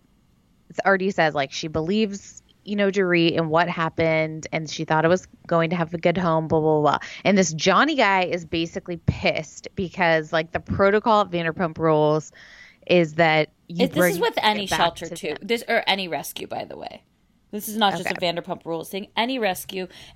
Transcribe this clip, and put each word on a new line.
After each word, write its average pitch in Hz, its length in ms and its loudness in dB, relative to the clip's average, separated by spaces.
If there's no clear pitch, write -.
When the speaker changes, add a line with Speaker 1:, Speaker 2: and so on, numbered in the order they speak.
Speaker 1:
already 190 280 2
says, 160 220 0
like, 139 180 -2
she - 160 -8
believes, 196 720 -4
you 208 100 -8
know, 202 160 2
Dorit 175 460 2
and 165 120 0
what 165 200 2
happened, 160 840 -2
and 160 160 -4
she 160 160 -8
thought 156 200 2
it 165 40 4
was 180 180 2
going 165 240 2
to 175 60 -2
have 165 180 -4
a 170 40 -6
good 170 200 2
home, 160 300 0
blah, 156 120 2
blah, 156 200 4
blah. 147 180 4
And 196 140 4
this 180 140 2
Johnny 190 420 2
guy 196 300 2
is 170 200 -4
basically 170 520 -6
pissed - 720 -2
because, 165 560 0
like, 165 180 -2
the - 80 -4
protocol 208 600 2
at 190 100 -2
Vanderpump 170 480 -4
Rules 156 540 2
is 170 260 4
that 156 360 2
you 170 160 -2
Speaker 2:
It, 165 80 0
this 180 220 2
is 175 40 -2
Speaker 1:
bring - 20 -4
Speaker 2:
with - 220 0
any 208 220 0
Speaker 1:
it 185 60 -8
back 160 80 0
Speaker 2:
shelter, 170 280 -2
Speaker 1:
to 165 80 -12
Speaker 2:
too. 170 140 -10
Speaker 1:
them. 147 140 -6
Speaker 2:
This, 226 260 -4
or 226 180 0
any 190 220 -2
rescue, 160 400 -8
by 117 160 -8
the - 120 -16
way. - 280 -16
This 208 160 -8
is 214 80 -10
not 208 160 4
just 180 140 -4
a - 40 0
Speaker 1:
Okay. 180 160 -2
Speaker 2:
Vanderpump 170 380 -6
Rules 160 260 -8
thing. 196 160 -10
Any 254 220 -2
rescue, 190 480 -4